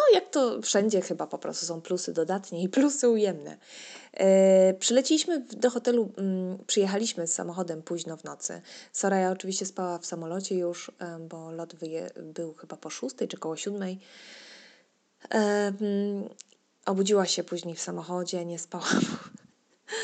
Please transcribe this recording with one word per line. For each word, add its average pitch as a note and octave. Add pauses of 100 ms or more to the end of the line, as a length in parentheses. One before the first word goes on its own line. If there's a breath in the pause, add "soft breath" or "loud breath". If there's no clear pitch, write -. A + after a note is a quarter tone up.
(140)
jak F#4+
to B3
wszędzie G#3
chyba E3
po -
prostu -
są E3
plusy F3+
dodatnie F3
i F#3
plusy C#4
ujemne. F3+ (560 loud breath)
E, F#3+
przyleciliśmy C#4
w-, A#3
do A#3+
hotelu, A#3+
mm, F#3
przyjechaliśmy G3
z -
samochodem F3
późno E3
w D#3
nocy. E3+ (320 loud breath)
Soraya F#3+
oczywiście F#3+
spała F3+
w F3
samolocie F3
już, F3
em, E3
bo E3
lot E3+
wyje-, E3 (120)
był D#3+
chyba F3
po -
szóstej -
czy -
koło D#3+
siódmej. F#3+ (1300 loud breath)
Em, G3+ (580)
obudziła F#3+
się F3
później F3
w -
samochodzie, F3
nie E3+
spała. F3+
<laughs> - (680 loud breath)